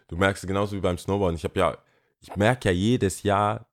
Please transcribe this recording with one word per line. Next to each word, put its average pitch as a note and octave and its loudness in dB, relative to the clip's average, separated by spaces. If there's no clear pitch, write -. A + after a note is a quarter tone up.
du - -10
merkst G2 0
genauso G2+ -2
wie F#2+ -6
beim F2+ 0
Snowboarden, F#2+ 0
ich D#2 -8
hab E2 -6
ja F2 2
ich - -18
merke A2 2
ja F2+ 2
jedes G2+ 0
Jahr, G#2 0